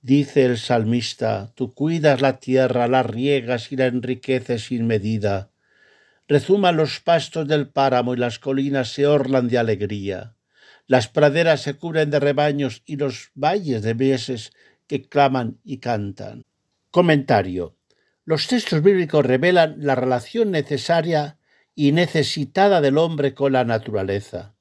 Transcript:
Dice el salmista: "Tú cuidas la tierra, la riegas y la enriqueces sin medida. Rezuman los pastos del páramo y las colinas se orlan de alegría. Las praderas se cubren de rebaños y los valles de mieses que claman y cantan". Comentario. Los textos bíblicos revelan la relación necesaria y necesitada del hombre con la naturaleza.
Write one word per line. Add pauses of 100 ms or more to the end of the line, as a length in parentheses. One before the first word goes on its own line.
Dice
el
salmista:
"Tú
cuidas
la
tierra,
la
riegas
y
la
enriqueces
sin
medida. (800)
Rezuman
los
pastos
del
páramo
y
las
colinas
se
orlan
de
alegría. (500)
Las
praderas
se
cubren
de
rebaños
y
los
valles
de
mieses (340)
que
claman
y
cantan". (480)
Comentario. (480)
Los
textos
bíblicos
revelan
la
relación
necesaria (360)
y
necesitada
del
hombre
con
la
naturaleza.